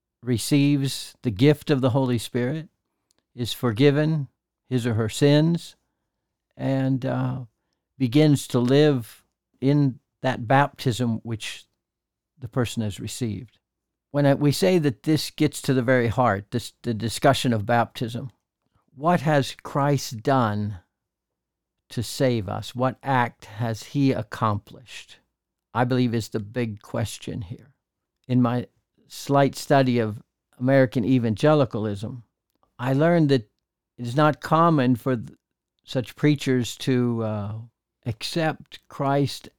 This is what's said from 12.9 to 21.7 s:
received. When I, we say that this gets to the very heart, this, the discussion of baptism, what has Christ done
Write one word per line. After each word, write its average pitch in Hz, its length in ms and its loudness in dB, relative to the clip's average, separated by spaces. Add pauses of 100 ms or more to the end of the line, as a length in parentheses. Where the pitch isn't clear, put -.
received. 110 600 -8 (520)
When 143 160 2
I, 139 80 4
we 139 160 2
say 185 300 2
that 143 240 -2
this 151 260 0
gets - 320 -2
to 139 100 0
the 127 100 2
very 123 260 2
heart, 104 420 0
this, - 220 -6 (100)
the 120 120 -4
discussion 117 580 0
of 104 120 -2
baptism, 117 680 -2 (680)
what 160 220 2
has 143 420 0
Christ 139 600 -2
done 107 560 0 (1120)